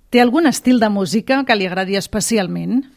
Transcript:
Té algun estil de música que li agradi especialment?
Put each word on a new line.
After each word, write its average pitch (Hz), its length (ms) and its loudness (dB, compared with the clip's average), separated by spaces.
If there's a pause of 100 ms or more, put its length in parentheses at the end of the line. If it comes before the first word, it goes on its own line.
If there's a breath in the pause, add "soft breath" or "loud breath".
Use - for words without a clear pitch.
(100)
Té 247 80 2
algun 247 320 4
estil 247 320 2
de 220 80 0
música 202 560 -2
que 240 80 2
li 185 160 -2
agradi 190 240 -4
especialment? 196 1040 -2